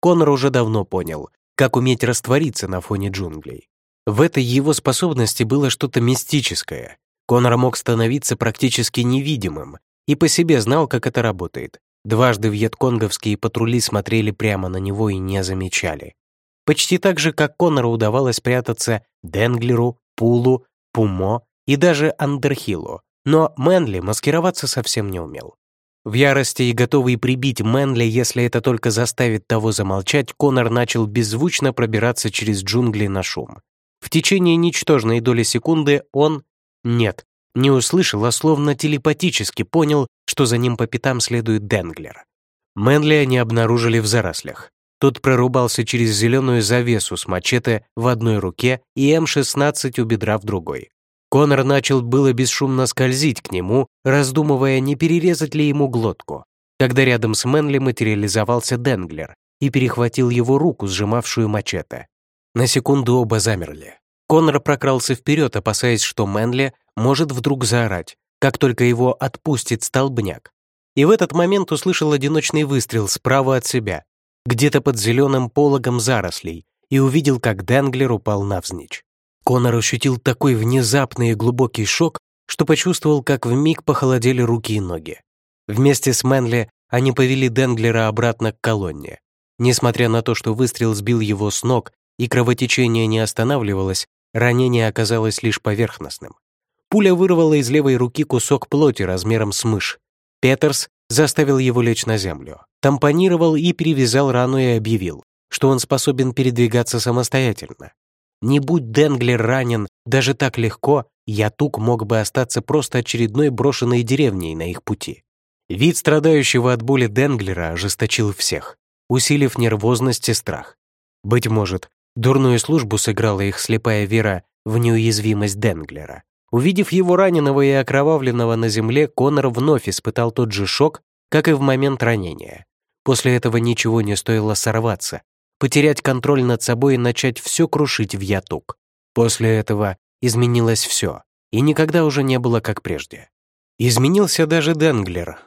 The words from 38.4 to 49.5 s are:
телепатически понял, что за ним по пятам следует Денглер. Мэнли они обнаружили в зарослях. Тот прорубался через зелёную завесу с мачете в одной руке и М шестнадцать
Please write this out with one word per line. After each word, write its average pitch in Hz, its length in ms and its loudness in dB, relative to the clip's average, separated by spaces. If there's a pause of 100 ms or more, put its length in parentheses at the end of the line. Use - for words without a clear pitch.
телепатически 147 880 -2
понял, 151 440 2 (200)
что - 180 0
за 117 120 2
ним 120 180 0
по 117 120 -2
пятам 123 340 -2
следует 110 460 -2
Денглер. 87 580 -6 (500)
Мэнли 147 380 4
они 131 240 2
обнаружили 117 640 2
в 107 60 0
зарослях. 104 680 -4 (280)
Тот 135 220 2
прорубался 123 640 2
через 117 300 0
зелёную 120 460 2
завесу 117 540 0
с - 120 -10
мачете 110 580 -2 (100)
в 117 120 -2
одной 113 320 0
руке 123 420 -2 (140)
и 139 160 2
М 160 140 2
шестнадцать 143 760 -2